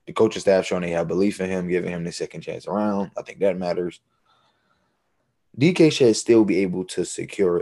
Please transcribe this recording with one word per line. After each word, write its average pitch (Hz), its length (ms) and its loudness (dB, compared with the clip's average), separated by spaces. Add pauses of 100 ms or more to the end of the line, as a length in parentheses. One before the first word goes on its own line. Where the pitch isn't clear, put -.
the 82 80 -16
coaching 110 260 0
staff 95 260 2
showing 90 180 -4
they 85 80 -6
have 82 160 -2
belief 95 340 -2
in 92 80 -4
him, 92 180 -4
giving 90 240 -2
him 85 140 -8
the 85 80 -8
second 82 280 -10
chance - 240 -12
around. 101 520 -2
I - 60 -10
think - 160 -18
that 92 180 0
matters. 87 420 -4 (1600)
D 156 160 4
K 165 160 6
should 113 260 4
still 113 300 6
be 95 140 2
able 92 260 -2
to - 180 -6
secure 87 580 -2